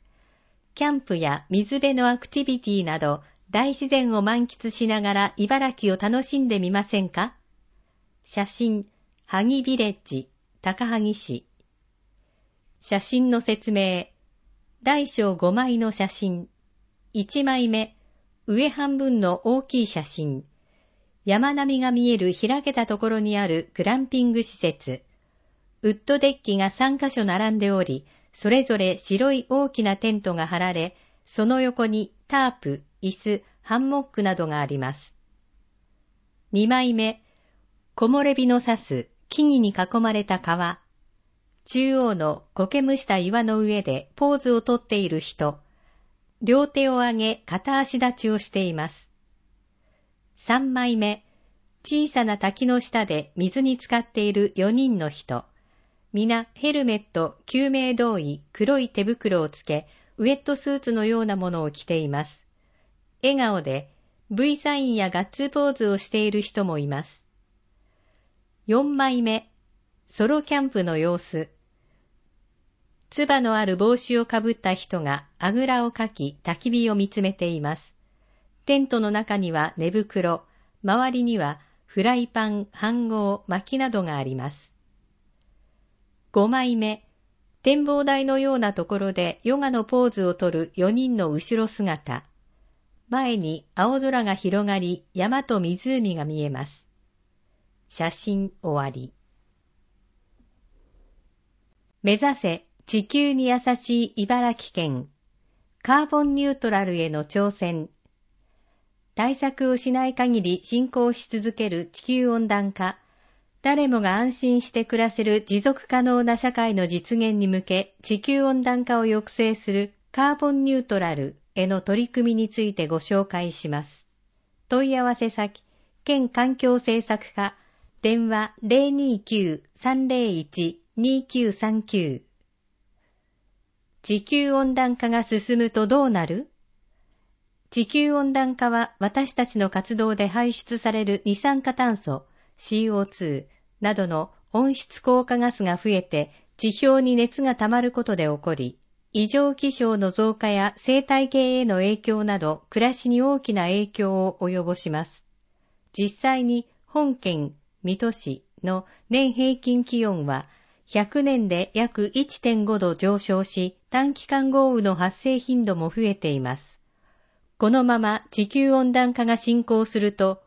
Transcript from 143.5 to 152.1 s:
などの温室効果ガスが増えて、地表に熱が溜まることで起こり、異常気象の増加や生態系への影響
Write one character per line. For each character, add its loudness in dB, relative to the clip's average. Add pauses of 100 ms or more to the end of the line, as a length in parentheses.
な 2
ど 0
の -4 (220)
温 2
室 -12
効 4
果 0
ガ 2
ス -6
が 0
増 0
え 2
て、 -2 (260)
地 0 (140)
表 6
に 2
熱 0
が 2
溜 0
ま 2
る 0
こ -2
と -2
で 0
起 0
こ -2
り、 -6 (340)
異 2
常 2
気 -2
象 0
の 2
増 0
加 -4
や 0
生 2
態 2
系 2
へ 0
の 0
影 2
響 -2